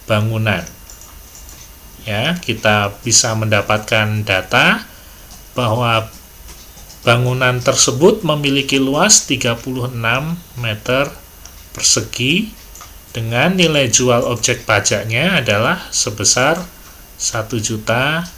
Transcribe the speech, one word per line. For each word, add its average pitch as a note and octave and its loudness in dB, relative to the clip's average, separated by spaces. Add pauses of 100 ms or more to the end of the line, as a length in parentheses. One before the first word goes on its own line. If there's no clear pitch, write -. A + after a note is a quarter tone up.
bangunan. A2 0 (1400)
Ya, A2+ -2
kita G#2+ 2 (160)
bisa A#2 2
mendapatkan G#2+ 0
data C3+ 2 (720)
bahwa A2+ 0 (960)
bangunan B2 2
tersebut C#3+ 2
memiliki C#3 0
luas D3 2
tiga A#2+ 0
puluh B2+ -6
enam C3 -2 (240)
meter A#2+ -2 (640)
persegi, D3 -2 (640)
dengan B2 0
nilai D#3 2
jual B2 2
objek A#2+ -2
pajaknya A2+ 2
adalah A#2+ 2
sebesar B2 0 (560)
satu A2+ -4
juta B2+ -2 (100)